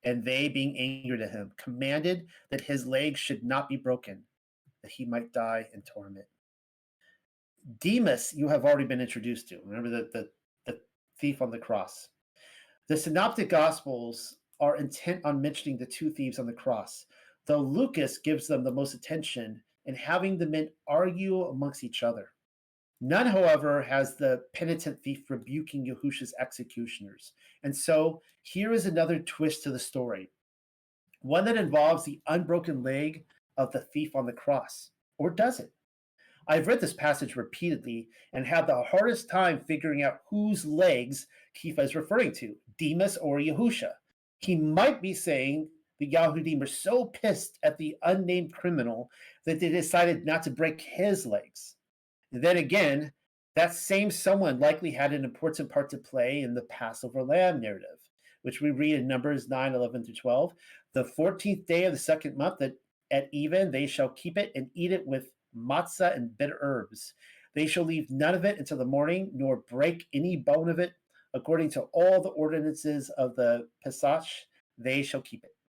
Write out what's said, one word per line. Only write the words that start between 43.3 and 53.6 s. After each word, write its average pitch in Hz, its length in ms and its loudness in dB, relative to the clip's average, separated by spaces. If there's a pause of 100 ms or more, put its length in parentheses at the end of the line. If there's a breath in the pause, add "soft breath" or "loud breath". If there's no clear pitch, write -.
Yahusha. 151 540 0 (460)
He 185 180 0
might 160 440 4
be 190 140 -4
saying 147 540 -2 (320)
the 143 100 -2
Yahudim 156 500 4
were 139 60 -2
so 240 400 0
pissed - 560 -2
at 151 160 4
the 151 240 -6
unnamed 180 500 2
criminal 120 580 -2 (360 loud breath)
that 160 140 0
they 175 80 2
decided 170 580 4
not 165 160 2
to 160 80 -2
break 156 300 -2
his 190 440 0
legs. - 520 -6 (560)
Then 156 240 4
again, 147 560 2 (420)
that 170 180 6